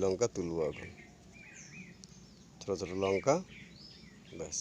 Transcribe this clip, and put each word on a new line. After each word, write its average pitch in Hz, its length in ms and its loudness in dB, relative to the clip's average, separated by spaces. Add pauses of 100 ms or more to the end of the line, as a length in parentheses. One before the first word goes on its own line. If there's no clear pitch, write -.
লঙ্কা 95 220 6 (100)
তুলবো 85 240 2 (100)
এখন। - 180 -8 (1700)
ছোট - 100 -6 (100)
ছোট 87 100 -2 (140)
লঙ্কা, 98 320 6 (1000)
ব্যাস - 220 -4